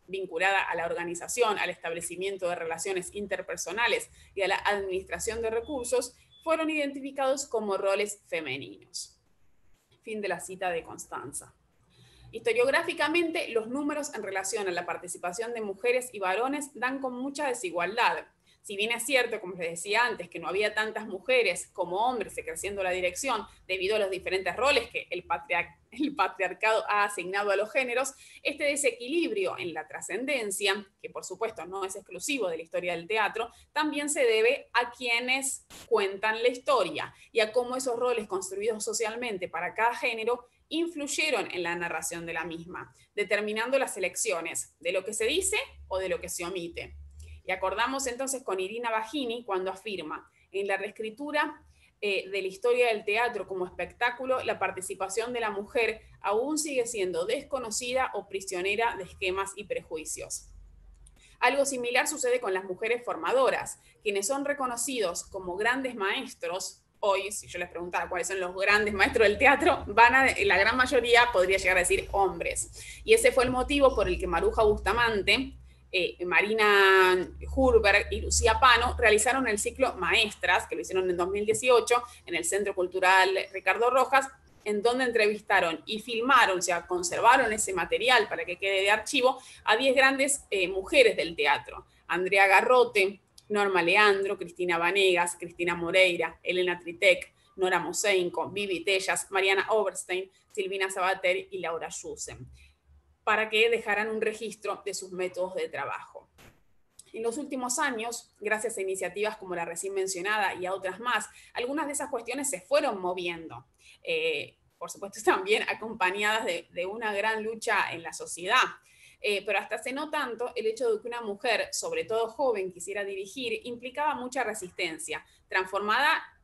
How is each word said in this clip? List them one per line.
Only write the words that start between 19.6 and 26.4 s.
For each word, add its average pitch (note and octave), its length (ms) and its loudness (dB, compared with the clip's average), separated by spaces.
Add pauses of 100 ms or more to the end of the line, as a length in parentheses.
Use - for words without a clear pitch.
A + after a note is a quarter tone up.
decía G3+ 360 0
antes, F3 220 -4
que - 100 -12
no E3+ 120 -8
había G#3 240 0
tantas G#3+ 340 -4
mujeres G#3 640 0
como F#3 340 -2
hombres B3 320 -4
ejerciendo F#3 460 -6
la F#3 80 0
dirección F#3 560 -2 (180)
debido F#3 300 0
a G#3+ 40 2
los G3 120 0
diferentes F3+ 460 -2
roles C4+ 320 2
que - 200 -10
el F3 140 -8
patriar-, F3 560 -4 (100)
el B3+ 260 -4
patriarcado G3+ 720 0